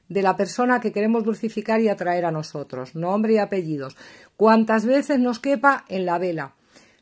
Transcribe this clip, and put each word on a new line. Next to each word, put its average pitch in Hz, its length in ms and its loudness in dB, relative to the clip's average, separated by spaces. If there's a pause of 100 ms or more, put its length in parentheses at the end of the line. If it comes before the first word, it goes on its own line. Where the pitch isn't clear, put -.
de 190 140 -2
la 190 160 2
persona 247 420 0
que 220 120 -4
queremos 220 320 0
dulcificar 220 580 -2
y 220 80 4
atraer 175 360 -2
a 165 60 0
nosotros, 143 640 -8
nombre 202 400 0
y 220 60 6
apellidos, 156 580 -4 (400)
cuantas 220 480 4
veces 277 340 2
nos 247 200 0
quepa 277 480 2
en 185 180 -4
la 175 140 0
vela. 165 340 -6 (480)